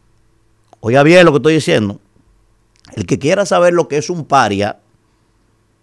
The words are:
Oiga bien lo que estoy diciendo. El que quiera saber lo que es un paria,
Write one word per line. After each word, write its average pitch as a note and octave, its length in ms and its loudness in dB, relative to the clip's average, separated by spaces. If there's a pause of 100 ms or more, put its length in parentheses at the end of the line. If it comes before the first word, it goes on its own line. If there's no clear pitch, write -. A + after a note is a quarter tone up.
(800)
Oiga B2 220 0
bien F3 240 6
lo D#3+ 60 4
que C#3+ 60 0
estoy D3+ 160 0
diciendo. C3 460 -2 (960)
El G#2 100 -8
que G2+ 140 -4
quiera F#3 260 -2
saber F3 300 0
lo E3+ 120 -2
que C#3+ 120 -6
es D3 100 -6
un F3 160 -8
paria, G#2 540 -2 (1040)